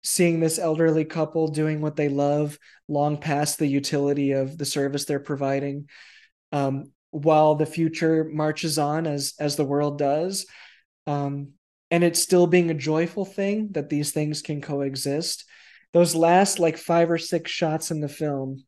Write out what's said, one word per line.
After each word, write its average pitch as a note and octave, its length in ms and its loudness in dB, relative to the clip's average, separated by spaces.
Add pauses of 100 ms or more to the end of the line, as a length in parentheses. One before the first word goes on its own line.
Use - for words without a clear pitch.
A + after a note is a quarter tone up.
seeing E3+ 360 2
this D#3+ 200 0
elderly D#3+ 460 2
couple D#3+ 420 -2
doing D#3 340 -2
what D3+ 140 -4
they D3 140 0
love D3 500 0 (280)
long D3 300 0
past D3 400 -2
the D3+ 100 0
utility C#3+ 680 0
of C3+ 240 -2
the D3 80 -6
service C#3 400 -2
they're C#3+ 140 -4
providing, C#3 680 -4 (640)
um, C#3 400 -2 (200)
while D3+ 440 4
the D3 100 0
future D#3+ 600 0
marches D3+ 520 -2
on D#3 300 0
as, C#3+ 320 -4
as D3 160 -2
the D3+ 100 0
world C#3+ 320 0
does. D#3 480 -2 (600)
Um, C#3+ 460 -4 (360)
and E3+ 140 4
it's E3+ 180 2
still F3 260 4
being E3+ 220 4
a D#3+ 60 0
joyful D#3 480 -2
thing G3+ 480 -4
that D3+ 180 -6
these D3 220 -2
things D3+ 300 -4
can D3 200 -6
coexist. C#3+ 840 -4 (460)
Those E3+ 240 6
last, E3+ 420 6
like, E3 200 2
five E3+ 340 2
or E3 80 0
six E3 320 -4
shots D#3 400 -2
in D#3 100 -4
the D3 80 -4
film C3+ 580 -6